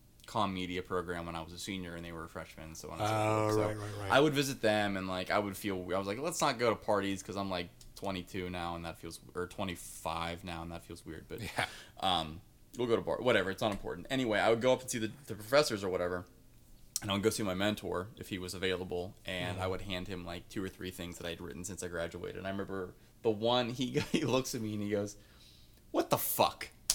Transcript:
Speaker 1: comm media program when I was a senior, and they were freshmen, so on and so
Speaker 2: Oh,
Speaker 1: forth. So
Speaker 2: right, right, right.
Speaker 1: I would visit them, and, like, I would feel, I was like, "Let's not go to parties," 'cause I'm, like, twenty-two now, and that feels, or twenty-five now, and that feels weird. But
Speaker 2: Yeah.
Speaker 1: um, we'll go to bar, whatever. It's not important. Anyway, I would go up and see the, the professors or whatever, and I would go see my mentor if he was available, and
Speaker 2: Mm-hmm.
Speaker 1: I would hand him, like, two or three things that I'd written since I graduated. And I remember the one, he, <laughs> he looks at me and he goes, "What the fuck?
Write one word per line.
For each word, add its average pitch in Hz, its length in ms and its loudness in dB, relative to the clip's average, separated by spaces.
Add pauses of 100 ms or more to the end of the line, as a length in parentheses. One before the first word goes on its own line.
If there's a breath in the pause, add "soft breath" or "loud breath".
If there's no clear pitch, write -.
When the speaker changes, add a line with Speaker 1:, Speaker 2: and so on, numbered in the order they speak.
(260)
Speaker 1:
comm 101 260 2
media 90 300 -2
program 87 440 -2
when 85 80 -6
I 82 80 -4
was 82 100 -12
a 87 60 -12
senior, 90 380 -6
and 85 80 -8
they 85 80 -8
were 82 160 -8
freshmen, 80 460 -12
so 80 160 -12
on 82 100 -6
and 107 80 2
so 110 60 2
Speaker 2:
Oh, 110 280 4
Speaker 1:
forth. 107 120 4
So 107 80 4
Speaker 2:
right, 107 140 0
right, 104 240 -6
right. 98 120 -2
Speaker 1:
I 131 80 10
would 151 120 8
visit 135 300 0
them, 104 340 4
and, 92 120 -2
like, 92 220 -2
I 95 100 4
would 101 160 -2
feel, 98 180 -2 (200)
I 95 40 2
was 98 80 -2
like, 104 120 -2
"Let's 156 220 -4
not 139 180 2
go 120 120 6
to 104 60 6
parties," 98 460 2
'cause 95 140 -6
I'm, 98 140 -2
like, 90 180 -2 (280)
twenty-two 92 520 -4
now, 87 280 -4
and 82 80 -8
that 82 140 -8
feels, 82 200 -12 (160)
or 87 140 -2
twenty-five 85 960 -4
now, 85 180 -6
and 82 100 -8
that 82 120 -10
feels 85 200 -14
weird. - 240 -12
But 98 120 -8
Speaker 2:
Yeah. 92 260 -2 (320 loud breath)
Speaker 1:
um, 82 420 0 (380)
we'll 123 80 0
go 113 100 4
to 90 60 2
bar, 85 180 0
whatever. 104 300 6
It's 98 120 -4
not 107 100 2
important. - 360 -6
Anyway, 123 300 2
I 92 120 6
would 113 100 6
go 127 120 6
up 127 100 2
and - 80 -8
see 127 80 -2
the, 110 120 0 (160)
the 113 80 -8
professors 110 480 4
or 98 80 0
whatever, 90 340 0 (800)
and 101 80 -2
I 98 40 2
would 101 100 2
go 107 60 6
see 113 120 2
my 95 120 2
mentor 95 640 0
if - 120 -10
he 98 100 -4
was 90 160 -6
available, 90 640 -2 (100)
and 90 300 -2
Speaker 2:
Mm-hmm. 92 80 -4
Speaker 1:
I - 20 0
would 92 160 -2
hand 90 240 -4
him, 90 180 -6
like, 87 240 -8
two 104 140 -4
or 92 60 -2
three 92 240 -8
things 87 260 -8
that 87 80 -6
I'd 85 140 -6
written 87 240 -8
since 92 180 -8
I 90 60 -4
graduated. 87 500 -4
And 92 80 -6
I 95 40 -2
remember 95 440 -4 (280 soft breath)
the 117 80 4
one, 117 400 4
he, 123 300 -2
<laughs> - 120 -2
he - 120 2
looks 131 300 2
at 120 60 -4
me 107 140 -2
and 104 80 -2
he 104 80 -2
goes, 104 260 0 (720 soft breath)
"What - 200 2
the - 80 6
fuck? - 500 2 (260)